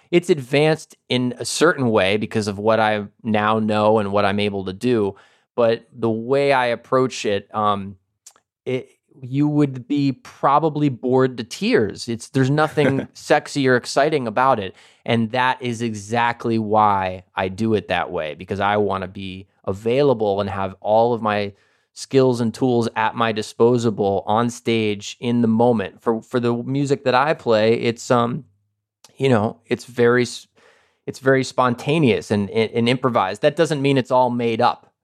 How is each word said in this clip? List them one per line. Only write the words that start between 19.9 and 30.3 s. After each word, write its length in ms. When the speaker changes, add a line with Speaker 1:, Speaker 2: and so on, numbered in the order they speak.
Speaker 1:
and 100
have 320
all 320
of 100
my 300
skills 460
and 140
tools 420
at 200
my 160
disposable 960
on 240
stage 680
in 220
the 60
moment. 520
For, 220
for 180
the 140
music 520
that 100
I 180
play, 400
it's, 380
um, 340
you 140
know, 360
it's 200
very 360
s-, 240